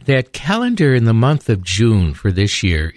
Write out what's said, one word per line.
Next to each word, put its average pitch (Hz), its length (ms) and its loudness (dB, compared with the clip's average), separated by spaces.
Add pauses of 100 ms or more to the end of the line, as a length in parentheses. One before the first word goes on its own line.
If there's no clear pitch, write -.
that 131 280 -2
calendar 196 600 -2
in 120 120 2
the 113 80 4
month 131 360 0
of 95 140 0
June 95 500 0
for 95 200 -2
this 98 300 -2
year 80 340 -2